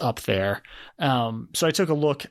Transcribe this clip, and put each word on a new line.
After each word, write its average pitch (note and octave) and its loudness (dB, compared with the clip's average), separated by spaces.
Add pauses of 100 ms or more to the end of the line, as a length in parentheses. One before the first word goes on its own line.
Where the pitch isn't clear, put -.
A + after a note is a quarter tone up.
up B2 -2
there. G2 0 (340)
Um, A#2+ 0
so - 0
I D#3+ 4
took D#3+ 0
a D#3+ 4
look D3 0